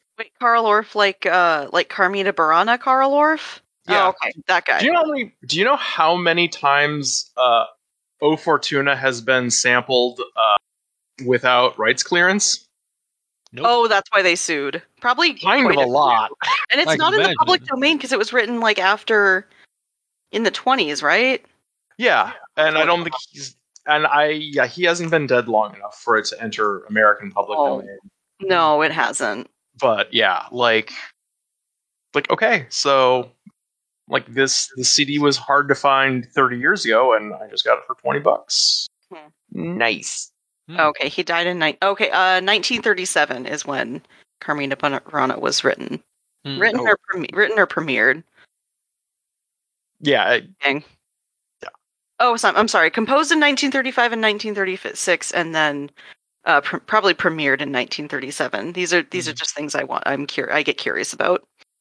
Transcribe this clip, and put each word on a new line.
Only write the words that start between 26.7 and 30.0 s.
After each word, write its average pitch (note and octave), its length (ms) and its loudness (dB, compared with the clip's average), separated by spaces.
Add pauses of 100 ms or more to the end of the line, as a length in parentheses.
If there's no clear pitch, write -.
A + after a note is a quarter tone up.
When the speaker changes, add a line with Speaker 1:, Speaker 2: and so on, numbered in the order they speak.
Speaker 2:
American G#2 460 2
public G2+ 280 -2
Speaker 1:
Oh. C#3+ 220 0
Speaker 2:
domain. G2 180 -16 (420)
Speaker 1:
No, E3+ 400 2
it D#3 120 2
hasn't. A#2+ 580 -4 (280)
Speaker 2:
But A2+ 360 0